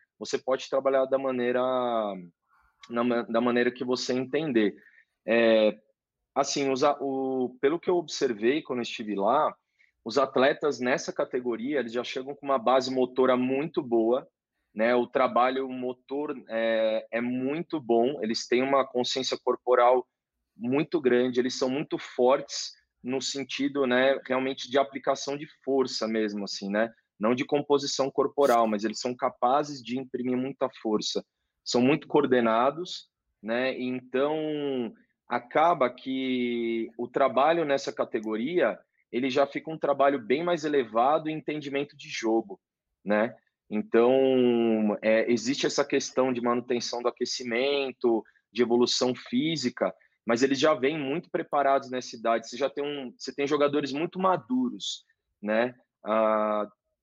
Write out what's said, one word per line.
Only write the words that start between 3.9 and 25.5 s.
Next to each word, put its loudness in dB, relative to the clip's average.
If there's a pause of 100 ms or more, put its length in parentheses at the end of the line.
entender. 0 (480)
É, 4 (560)
assim, 0
os 0
a-, 2
o, -2
pelo 2
que -2
eu 2
observei 0
quando -6
estive -8
lá, 2 (480)
os -4
atletas 2
nessa -2
categoria, -4
eles -4
já -2
chegam -10
com -16
uma 2
base 2
motora 2
muito -2
boa, 2 (460)
né? 2
O 2
trabalho 2
motor -8 (140)
é, 0
é -4
muito -4
bom, 2
eles -4
têm 2
uma 2
consciência -4
corporal 4 (500)
muito -2
grande, 2
eles -2
são -2
muito -4
fortes 0 (280)
no -4
sentido, -4
né, 2
realmente -4
de 2
aplicação -2
de -12 (160)